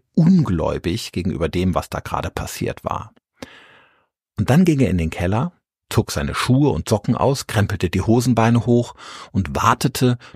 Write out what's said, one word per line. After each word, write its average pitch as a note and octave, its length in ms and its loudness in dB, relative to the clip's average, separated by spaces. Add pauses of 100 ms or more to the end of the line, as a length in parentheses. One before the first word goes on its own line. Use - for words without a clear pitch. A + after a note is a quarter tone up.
(140)
ungläubig F2+ 1000 2
gegenüber E2+ 360 -2
dem, F2+ 240 0
was D2+ 160 -4
da - 100 -8
gerade - 300 -6
passiert - 540 -8
war. - 300 -8 (1200)
Und G#2 120 -2
dann F3 160 6
ging D3+ 160 4
er G2+ 80 2
in F2+ 80 0
den E2 120 0
Keller, A2 440 -2 (360)
zog - 220 -2
seine C#2+ 240 -4
Schuhe C3 360 2
und D#2+ 180 -4
Socken A#2 260 0
aus, C3 320 -2
krempelte G2 420 0
die F#2 120 -2
Hosenbeine A#2 640 2
hoch A#2+ 280 0 (380)
und D#2 240 -2
watete B2 600 0 (180)